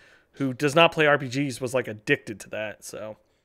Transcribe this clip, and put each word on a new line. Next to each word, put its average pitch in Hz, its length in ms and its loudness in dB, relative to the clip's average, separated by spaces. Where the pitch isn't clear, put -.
who 135 200 -4
does 139 200 0
not 165 180 8
play 156 140 2
R 143 140 4
P 135 80 -8
Gs 131 340 -4
was, 123 120 -4
like, 123 140 0
addicted 110 540 -4
to - 80 -20
that, 104 340 -10
so. 107 340 -14